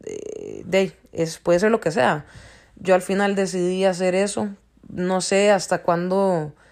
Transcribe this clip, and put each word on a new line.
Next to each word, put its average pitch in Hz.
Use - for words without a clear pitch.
eh, 50
de, 190
es, 160
puede 175
ser 214
lo 220
que 175
sea. 156
Yo 185
al 180
final 196
decidí 185
hacer 185
eso. 202
No 180
sé 202
hasta 180
cuándo, 180